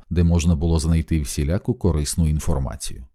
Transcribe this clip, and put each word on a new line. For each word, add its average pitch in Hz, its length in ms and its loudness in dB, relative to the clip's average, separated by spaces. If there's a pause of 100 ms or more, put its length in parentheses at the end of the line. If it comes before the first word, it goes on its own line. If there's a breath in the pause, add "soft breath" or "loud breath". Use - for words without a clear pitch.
де 85 140 2
можна 85 320 4
було 82 240 0
знайти 80 420 0
всіляку 80 520 -4
корисну 78 540 0
інформацію. 76 880 -4